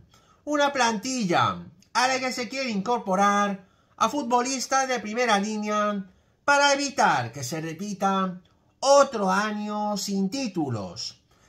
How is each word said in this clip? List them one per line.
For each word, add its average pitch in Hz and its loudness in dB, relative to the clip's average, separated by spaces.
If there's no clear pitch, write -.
Una 285 2
plantilla 214 0
a 240 2
la 262 0
que 254 -4
se 240 -6
quiere 262 -4
incorporar 202 0
a 220 0
futbolistas 262 0
de 254 -2
primera 214 0
línea 208 -2
para 285 4
evitar 202 0
que 143 -10
se 165 -6
repita 190 -4
otro 269 6
año 208 -2
sin 196 -2
títulos. 143 -6